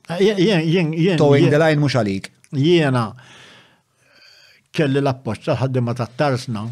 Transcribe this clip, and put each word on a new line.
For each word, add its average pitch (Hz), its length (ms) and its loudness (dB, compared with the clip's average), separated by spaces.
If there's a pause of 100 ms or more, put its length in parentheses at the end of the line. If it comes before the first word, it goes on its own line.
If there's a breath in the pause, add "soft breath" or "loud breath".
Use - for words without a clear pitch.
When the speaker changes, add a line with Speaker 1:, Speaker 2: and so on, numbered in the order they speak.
Speaker 1:
Ah, 170 120 -8
jien, 196 200 2
jien, 170 280 2
jien, 165 280 0
jien, 170 240 2
Speaker 2:
Towing 143 260 4
Speaker 1:
jien 135 80 2
Speaker 2:
the 147 80 2
line 156 180 2
mhux 139 200 0
għalik. 98 280 -4 (320)
Speaker 1:
Jiena 139 460 2 (1700 loud breath)
kelli 139 260 0
l-appoġġ 127 480 -4
tal-ħaddiema 127 480 -2
tat-Tarsna 120 760 -4